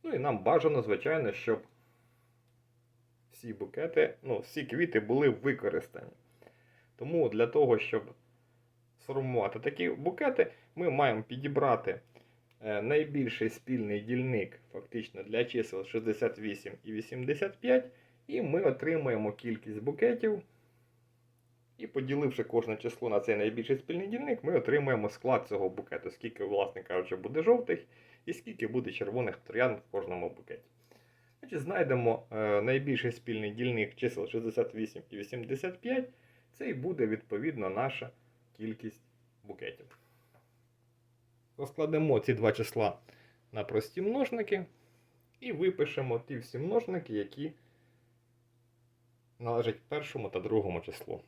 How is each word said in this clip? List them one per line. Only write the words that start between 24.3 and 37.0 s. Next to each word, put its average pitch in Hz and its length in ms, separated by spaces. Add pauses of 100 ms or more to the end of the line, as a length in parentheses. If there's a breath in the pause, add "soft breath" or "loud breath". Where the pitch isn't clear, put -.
ми 165 140
отримуємо 135 520
склад 123 380
цього 98 220
букету, 92 420
скільки, - 320
власне 98 400
кажучи, 92 320
буде 113 280
жовтих 240 420 (400 soft breath)
і 175 80
скільки 110 340
буде 117 240
червоних 107 460
троянд 113 400
в - 140
кожному 90 380
букеті. - 400 (680 soft breath)
Значить, 202 220
знайдемо, 127 680
е, 104 300
найбільший 131 500
спільний 107 400
дільник 113 440
чисел 110 320
шістдесят 113 480
вісім 107 340
і 104 80
вісімдесят 127 600
п'ять, 254 300 (440 soft breath)
це - 160
і - 40
буде, 131 340